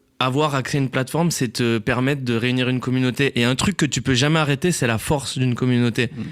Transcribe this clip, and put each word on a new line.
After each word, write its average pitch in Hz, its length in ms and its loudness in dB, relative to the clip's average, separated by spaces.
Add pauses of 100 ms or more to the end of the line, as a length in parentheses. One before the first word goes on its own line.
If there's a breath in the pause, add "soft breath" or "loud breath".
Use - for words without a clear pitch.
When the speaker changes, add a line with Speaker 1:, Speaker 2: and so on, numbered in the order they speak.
(200)
Speaker 1:
avoir 135 340 2
accès 135 240 -2
à 139 40 2
une 131 80 0
plateforme, 147 420 0
c'est 120 220 -2
te 117 260 0
permettre 131 440 0
de 120 120 0
réunir 123 340 0
une 127 100 0
communauté. 127 600 0
Et 120 60 4
un 127 100 2
truc 190 220 -2
que 165 100 2
tu 131 160 -2
peux 135 100 2
jamais 147 240 2
arrêter, 143 340 0
c'est 151 140 -2
la 113 140 0
force 135 400 -4
d'une 127 160 0
communauté. 120 600 0
Speaker 2:
Mm. 117 60 -10 (100 loud breath)